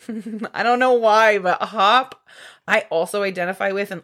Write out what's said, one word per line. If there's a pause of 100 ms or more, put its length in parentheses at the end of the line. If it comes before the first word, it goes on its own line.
<laughs>
I
don't
know
why,
but
Hop, (420)
I
also
identify
with,
and